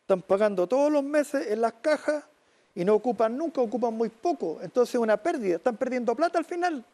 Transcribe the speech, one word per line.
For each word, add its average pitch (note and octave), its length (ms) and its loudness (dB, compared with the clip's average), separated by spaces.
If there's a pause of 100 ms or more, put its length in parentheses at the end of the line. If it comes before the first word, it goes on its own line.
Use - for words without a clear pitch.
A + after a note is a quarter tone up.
están F#3+ 200 0
pagando G3 460 2
todos C#4 240 2
los D4 140 2
meses D4 420 -2
en A3 140 -2
las A3+ 100 0 (100)
cajas D4+ 420 0 (520)
y F3+ 80 -4
no G#3 120 4
ocupan A3+ 420 0
nunca, D4 240 -4
ocupan A#3 320 -2
muy A3+ 160 -2
poco. G#3+ 520 -4
Entonces A3+ 340 0
es B3 60 2
una A3 140 4
pérdida, G#3+ 400 -2
están A3+ 220 -2
perdiendo B3 380 -2
plata E4+ 220 0
al D#4+ 80 0
final. F4 380 -4 (100)